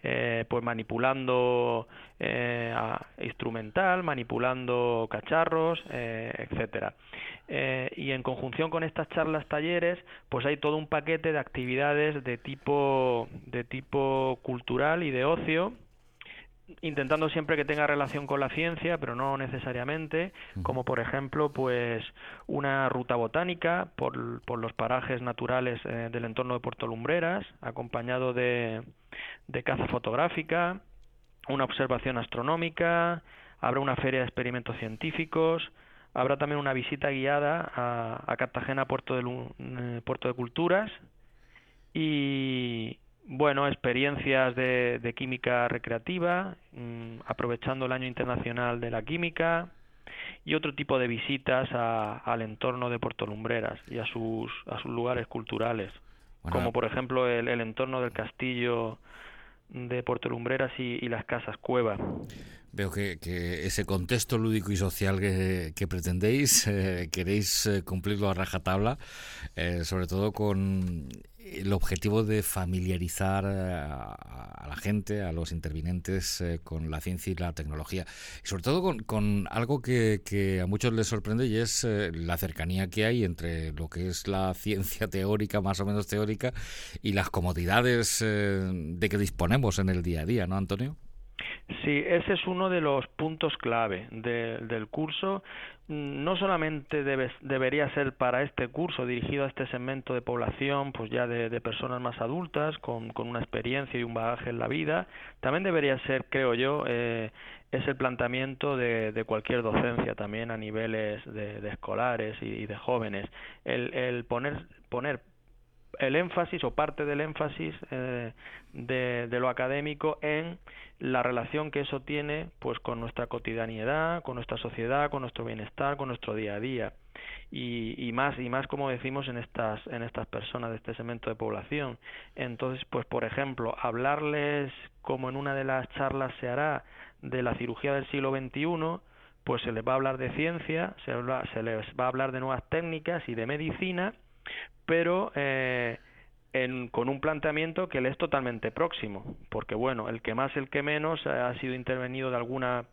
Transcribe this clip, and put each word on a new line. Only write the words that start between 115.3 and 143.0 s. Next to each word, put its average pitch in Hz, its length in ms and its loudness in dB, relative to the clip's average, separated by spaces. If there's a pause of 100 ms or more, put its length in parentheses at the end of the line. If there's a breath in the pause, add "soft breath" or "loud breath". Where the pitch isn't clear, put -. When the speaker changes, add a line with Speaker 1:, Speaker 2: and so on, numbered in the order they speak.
Speaker 1:
el 135 160 2
énfasis 175 480 0
o 123 120 0
parte 151 300 0
del 147 160 0
énfasis, 156 520 -4 (180)
eh, 127 420 -4 (400 loud breath)
de, 123 560 -2
de 123 100 0
lo 127 100 4
académico 143 720 0
en 156 380 -2 (400 loud breath)
la 127 240 2
relación 127 480 0
que 143 100 0
eso 139 200 -4
tiene, 147 460 -4 (120)
pues, 120 200 -4
con 117 220 -4
nuestra 117 260 -4
cotidianidad, 117 960 -2
con 127 120 -6
nuestra 117 220 -4
sociedad, 123 520 0
con 139 120 -2
nuestro 120 220 -6
bienestar, 117 540 -2
con 139 100 -4
nuestro 113 280 -4
día 104 200 -2
a 104 60 -4
día. 120 320 -2 (580 loud breath)
Y, 120 460 -4
y 120 160 -4
más, 131 260 2
y 123 100 -4
más, 135 180 0
como 139 220 -2
decimos, 131 380 -4
en 120 100 -6
estas, 113 500 -4
en 117 160 -6
estas 117 240 -4
personas 117 440 -6
de 110 60 -6
este - 180 -8
segmento 117 340 -6
de 113 60 -4
población. 120 640 -4 (380 loud breath)
Entonces, 131 540 -4
pues, 120 160 -2
por 120 200 -2
ejemplo, 123 560 -2
hablarles, 143 920 0 (300)
como 131 280 -2
en 127 60 -4
una 139 180 -2
de 135 120 0
las 131 300 0
charlas 135 440 0
se 127 80 -4
hará, 143 360 0 (380 loud breath)
de 127 220 -2
la 120 120 2
cirugía 120 380 -2
del 135 180 0
siglo 135 200 2
veintiuno, 160 720 0 (420 loud breath)
pues 123 200 0
se 123 100 -2
les 110 120 -2
va 131 80 4
a - 20 6
hablar 135 220 2
de 127 180 -2
ciencia, 160 600 0 (100)
se 127 60 -4
habla, 123 320 0 (100)
se 113 80 -2
les 110 240 -2 (140)
va 127 60 4
a 127 40 4
hablar 131 220 0
de 131 80 -4
nuevas 131 300 -2
técnicas 165 580 -2